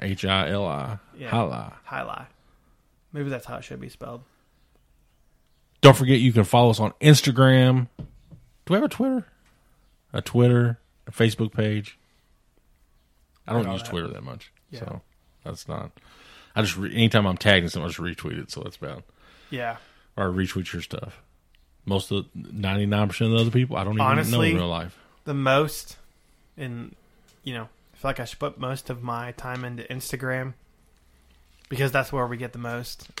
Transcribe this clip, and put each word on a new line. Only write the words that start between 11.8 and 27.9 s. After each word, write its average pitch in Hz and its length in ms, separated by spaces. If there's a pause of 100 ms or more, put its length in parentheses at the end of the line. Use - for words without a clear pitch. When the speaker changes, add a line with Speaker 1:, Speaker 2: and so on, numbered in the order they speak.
Speaker 1:
I - 60
don't 117 100
Speaker 2:
Not 98 80
all 95 60
Speaker 1:
use 90 80
Speaker 2:
that. - 60
Speaker 1:
Twitter 85 180
that - 160
much, - 280 (180)
Speaker 2:
Yeah. 123 100
Speaker 1:
so - 220 (420)
that's - 240
not. - 240 (640)
I - 80
just 90 140
re-, 95 160
anytime 110 340
I'm 90 120
tagging 92 320
something, 82 160
I - 60
just - 80
retweet 82 420
it, - 80
so - 120
that's - 140
bad. - 260 (480)
Speaker 2:
Yeah. 120 260 (420)
Speaker 1:
Or 104 60
I - 100
retweet 92 380
your 85 100
stuff. - 400 (640)
Most 98 240
of 98 240
the, - 180
ninety-nine 101 560
percent 110 240
of 113 60
the - 40
other 117 80
people, 127 280
I 95 60
don't 104 100
even 120 100
Speaker 2:
Honestly, 131 320
Speaker 1:
know 165 60
in 165 140
real 87 120
life. 87 300 (260)
Speaker 2:
the 151 80
most, 139 640 (640)
in, 120 360 (480)
you 127 120
know, 117 80 (320)